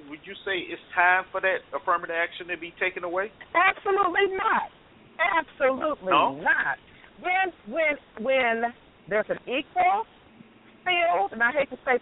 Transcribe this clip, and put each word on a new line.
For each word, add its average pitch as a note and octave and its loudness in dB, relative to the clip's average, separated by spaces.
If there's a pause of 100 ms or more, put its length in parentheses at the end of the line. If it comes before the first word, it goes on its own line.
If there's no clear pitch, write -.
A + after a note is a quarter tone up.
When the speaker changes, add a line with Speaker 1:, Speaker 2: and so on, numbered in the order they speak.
Speaker 1:
would D3+ -16
you F#3+ -16 (120)
say F#3+ -2
it's E3 -10 (120)
time F3+ 4
for F#3+ -6
that F#3+ 0
affirmative E3+ -2
action E3+ -4
to F3 -6
be E3+ -12
taken F3+ -2
away? F#3 -4 (220)
Speaker 2:
Absolutely F#4+ 2
not. G4 0 (480)
Absolutely C4+ -2
Speaker 1:
No? D4 4
Speaker 2:
not. C4+ 0 (440)
When, F4+ -2
when, C#4+ -4
when A#3+ 0 (360)
there's G3+ 0
an E3+ -4
equal F4+ 0 (800)
field, F4 0
and A3 -4
I A#3+ 2
hate C#4+ 0
to B3+ -12
say B3 2